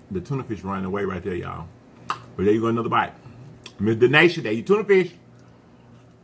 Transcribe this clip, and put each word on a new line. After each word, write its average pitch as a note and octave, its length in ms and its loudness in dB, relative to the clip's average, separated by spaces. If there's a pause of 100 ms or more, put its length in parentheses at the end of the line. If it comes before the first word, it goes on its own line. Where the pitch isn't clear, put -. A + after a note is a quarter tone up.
(120)
The F#2 100 -6
tuna C3+ 220 -6
fish G#2 180 -8
running F#2+ 240 -6
away G2 180 -4
right F#2 200 -6
there, F#2+ 100 -6
y'all. F2 340 -8 (680)
But F#2 100 -2
there G#2 80 6
you A2+ 80 2
go, A2+ 60 0
another A#2 220 -2
bite. A2+ 240 0 (680)
Miss G#2+ 160 2
Denisha, D3 480 4
there G#2+ 80 -4
you A2+ 120 -4
tuna G#3 200 2
fish. F#3 280 2 (1120)